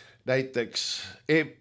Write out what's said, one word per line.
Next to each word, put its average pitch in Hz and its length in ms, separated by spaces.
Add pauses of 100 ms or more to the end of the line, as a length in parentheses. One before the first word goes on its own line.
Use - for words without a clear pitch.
(260)
näiteks 131 600 (420)
e-, 156 340